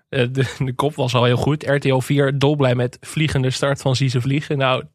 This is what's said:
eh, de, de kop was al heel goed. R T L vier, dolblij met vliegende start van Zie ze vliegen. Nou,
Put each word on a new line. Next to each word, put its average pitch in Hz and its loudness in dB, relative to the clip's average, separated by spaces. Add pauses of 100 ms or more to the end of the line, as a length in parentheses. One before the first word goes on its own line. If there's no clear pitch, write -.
eh, 127 0
de, 131 -2
de 131 -2
kop 143 -2
was 127 -2
al 123 4
heel 123 4
goed. 143 0
R 139 2
T 139 -6
L 131 2
vier, 139 0
dolblij 139 2
met 123 -2
vliegende 139 -2
start 139 -2
van 131 0
Zie 131 0
ze 123 0
vliegen. 139 -2
Nou, 131 0 (100)